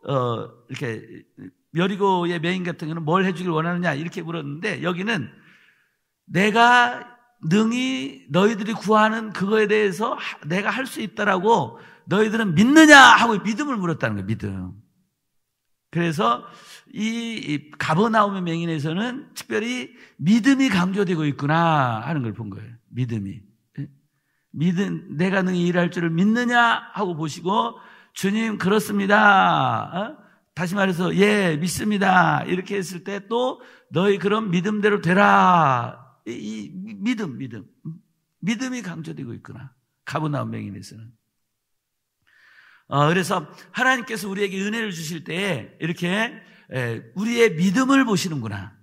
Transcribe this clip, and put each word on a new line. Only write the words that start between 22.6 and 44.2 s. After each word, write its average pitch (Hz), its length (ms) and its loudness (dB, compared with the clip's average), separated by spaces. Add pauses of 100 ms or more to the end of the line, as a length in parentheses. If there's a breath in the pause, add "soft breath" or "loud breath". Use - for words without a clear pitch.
믿음이. 113 520 -6 (380)
예? 143 80 -10 (640)
믿음, 170 680 -4
"내가 190 240 0
능히 180 240 0
일할 175 240 0
줄을 170 200 -4
믿느냐?" 226 840 2
하고 180 220 -4
보시고, 170 640 -4 (340 loud breath)
"주님, 214 440 -2
그렇습니다." 190 1300 2
어? 220 340 -8 (360 soft breath)
다시 175 220 -4
말해서, 180 400 0
"예, 196 400 2
믿습니다." 185 880 2
이렇게 185 320 -4
했을 180 300 -8
때 196 240 -10
또, 247 320 -2 (280 loud breath)
"너희 190 280 2
그럼 202 340 -2
믿음대로 202 500 0
되라." 180 960 4 (300)
이, 117 40 -10
이 120 420 -10
믿음, 196 640 -6
믿음. 117 280 -12 (760)
믿음이 240 400 -4
강조되고 156 540 -12
있구나, - 380 -18 (300)
가버나움 139 480 -4
맹인에서는. 107 580 -14 (1800 soft breath)
어, 143 200 2
그래서 180 400 0 (240 loud breath)
하나님께서 226 560 -2